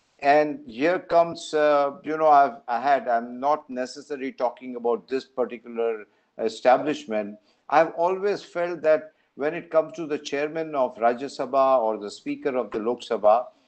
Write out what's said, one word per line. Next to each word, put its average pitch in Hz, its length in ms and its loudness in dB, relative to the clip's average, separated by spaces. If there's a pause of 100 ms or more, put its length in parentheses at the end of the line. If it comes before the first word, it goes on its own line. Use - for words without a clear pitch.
(200)
And 147 460 2
here 151 340 -2
comes, 170 540 0
uh, 147 380 2 (120)
you 151 140 -6
know, 156 120 4
I've, 139 260 6 (120)
I 120 120 -2
had, 131 280 0
I'm 120 320 -2
not 147 300 -2
necessarily 127 640 -8
talking 123 460 -6
about 117 300 -2
this 131 180 -6
particular 117 800 -6 (340)
establishment. 113 1000 0 (320)
I've 160 260 4
always 190 460 -2
felt 175 420 -6
that 156 280 2 (240)
when 147 180 -4
it 170 160 -10
comes 156 280 0
to 165 100 -8
the 143 100 -4
chairman 151 580 -4
of 127 200 0
Rajya 120 300 0
Sabha 135 540 2
or 110 180 0
the 101 120 -8
speaker 143 460 -6
of 117 160 -4
the 117 80 -4
Lok 120 220 -2
Sabha, 107 440 2 (220)